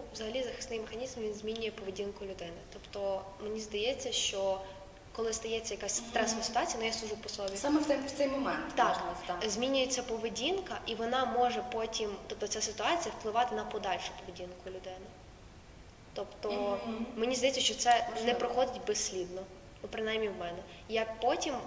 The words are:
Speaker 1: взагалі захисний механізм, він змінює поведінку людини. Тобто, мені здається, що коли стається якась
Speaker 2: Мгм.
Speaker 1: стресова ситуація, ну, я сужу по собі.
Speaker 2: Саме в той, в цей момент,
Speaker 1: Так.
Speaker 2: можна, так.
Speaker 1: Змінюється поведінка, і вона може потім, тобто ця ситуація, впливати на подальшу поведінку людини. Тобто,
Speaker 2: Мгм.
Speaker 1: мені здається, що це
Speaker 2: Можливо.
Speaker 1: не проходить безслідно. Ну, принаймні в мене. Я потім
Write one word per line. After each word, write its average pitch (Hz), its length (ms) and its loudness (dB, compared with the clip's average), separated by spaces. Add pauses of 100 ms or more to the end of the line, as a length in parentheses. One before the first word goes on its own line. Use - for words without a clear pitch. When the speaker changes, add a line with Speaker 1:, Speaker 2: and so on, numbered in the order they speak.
(140)
Speaker 1:
взагалі 226 280 -2
захисний 233 380 -4
механізм, 226 400 -6
він 214 140 0
змінює 220 360 -2
поведінку 202 540 -6
людини. 175 320 -6 (160)
Тобто, 196 500 -2 (200)
мені 214 180 -2
здається, 220 520 0
що 190 480 2 (520)
коли 226 200 0
стається 220 420 -2
якась 196 260 0
Speaker 2:
Мгм. - 100 -8
Speaker 1:
стресова 226 320 2
ситуація, 233 380 2
ну, 226 60 2
я 220 60 2
сужу 214 240 -2
по - 120 -8
собі. 196 280 -2
Speaker 2:
Саме 294 240 6
в 294 60 2
той, 277 100 6 (100)
в - 40 -4
цей 285 180 4
момент, 254 460 0
Speaker 1:
Так. 247 140 8
Speaker 2:
можна, 175 260 2 (260)
так. 214 100 2
Speaker 1:
Змінюється 254 520 4
поведінка, 233 840 0
і 226 80 -2
вона 233 300 2
може 233 480 4
потім, 220 440 0 (100)
тобто 208 220 -4
ця 214 120 -2
ситуація, 226 580 0
впливати 226 360 2
на 214 100 0
подальшу 196 460 -2 (100)
поведінку 180 460 -10
людини. 185 400 -8 (1080)
Тобто, 208 380 -4
Speaker 2:
Мгм. 220 540 0 (100)
Speaker 1:
мені 233 180 2
здається, 254 260 4
що 220 140 4
це 240 360 6
Speaker 2:
Можливо. 220 160 0
Speaker 1:
не 240 80 6
проходить 247 520 2
безслідно. 185 560 0 (400)
Ну, 208 60 -6
принаймні 220 400 0
в 185 80 -4
мене. 175 220 -4 (300)
Я 220 160 2 (160)
потім 294 340 4 (120)